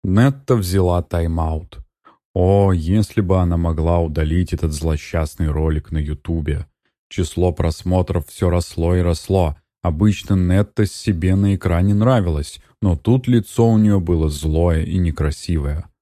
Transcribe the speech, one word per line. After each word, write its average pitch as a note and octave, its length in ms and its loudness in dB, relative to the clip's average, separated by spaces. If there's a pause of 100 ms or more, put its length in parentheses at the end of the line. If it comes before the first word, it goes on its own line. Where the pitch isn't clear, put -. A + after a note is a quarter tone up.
Нетта B2 500 2
взяла F2+ 480 0
тайм-аут. E2 760 -4 (540)
О, G2 380 4
если F#2 480 0
бы F#2 220 2
она E2+ 160 0
могла E2 420 0
удалить D#2+ 540 -2
этот D#2 180 -2
злосчастный D#2 760 -4
ролик D#2 420 -2
на D#2+ 60 -4
Ютубе. D2+ 720 -4 (420)
Число F2+ 420 -2
просмотров E2+ 760 -2
все - 220 -2
росло E2+ 460 -2
и F2+ 60 2
росло. E2+ 560 0 (240)
Обычно F#2+ 540 0
Нетта F#2+ 500 0
себе F#2 500 -2
на G2 200 2
экране F2+ 380 0
нравилась, G2+ 680 0 (200)
но F#2+ 140 2
тут B2 320 0
лицо A#2 400 2
у A2+ 100 4
нее G#2 220 4
было E2 300 0
злое D#2+ 540 0
и E2 140 -4
некрасивое. D#2+ 920 -2 (120)